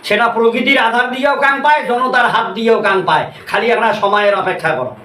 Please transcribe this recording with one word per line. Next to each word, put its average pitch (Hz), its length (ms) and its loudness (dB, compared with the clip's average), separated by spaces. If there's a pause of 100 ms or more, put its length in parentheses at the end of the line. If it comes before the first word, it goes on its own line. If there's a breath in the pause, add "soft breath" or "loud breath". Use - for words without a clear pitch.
সেটা 214 240 0
প্রকৃতির 247 500 0
আধার 240 340 0
দিয়েও 269 240 0
কাং 277 280 0
পায়, 294 220 2
জনতার 247 400 0
হাত 220 280 -2
দিয়েও 226 280 2
কাং 190 240 0
পায়। 156 260 0 (160 loud breath)
খালি 220 240 -2
একটা 226 220 2
সময়ের 202 420 0
অপেক্ষা 180 340 -2
করো। 127 360 -4